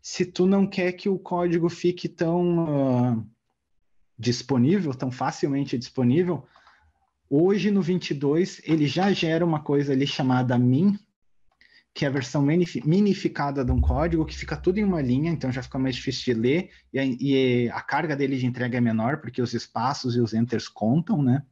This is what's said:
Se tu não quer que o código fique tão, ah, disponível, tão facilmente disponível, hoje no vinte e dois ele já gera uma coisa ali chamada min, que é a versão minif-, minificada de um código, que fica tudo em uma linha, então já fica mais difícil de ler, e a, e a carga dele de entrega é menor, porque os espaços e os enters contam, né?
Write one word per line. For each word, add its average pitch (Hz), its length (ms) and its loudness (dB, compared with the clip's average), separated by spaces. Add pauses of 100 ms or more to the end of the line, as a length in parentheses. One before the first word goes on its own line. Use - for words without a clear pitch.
Se - 240 -4
tu 180 200 0
não 196 220 4
quer 180 240 -2
que 180 160 -6
o 190 100 0
código 175 520 0
fique 170 400 -2
tão, 170 580 0
ah, 123 560 0 (960)
disponível, 131 760 0
tão 127 160 -6
facilmente 139 680 -4
disponível, 139 680 0 (840)
hoje 180 420 2
no 196 100 2
vinte 175 300 -2
e - 20 -2
dois 147 500 -2
ele 151 240 2
já 180 240 0
gera 165 340 0
uma 156 140 0
coisa 143 320 0
ali 135 160 2
chamada 127 500 0
min, 139 400 4 (960)
que - 120 -4
é - 20 0
a 135 40 0
versão 135 300 -2
minif-, 160 440 0
minificada 156 800 0
de 127 60 0
um 127 100 2
código, 160 440 0
que - 120 -14
fica - 180 -8
tudo 185 220 0
em 214 80 0
uma 175 160 0
linha, 135 280 0
então 135 220 -2
já 131 100 -6
fica - 160 -10
mais 131 200 -2
difícil - 360 -4
de 113 60 0
ler, 139 300 0 (240)
e 131 60 -2
a, 135 60 0
e 131 640 2
a 117 120 -8
carga 151 340 -2
dele 139 220 -2
de 127 80 -2
entrega 123 320 -2
é 123 40 2
menor, 117 360 2
porque 123 240 -6
os 120 120 -2
espaços 123 600 -4
e 123 60 2
os 110 120 0
enters 113 360 -2
contam, 147 520 0
né? 135 300 2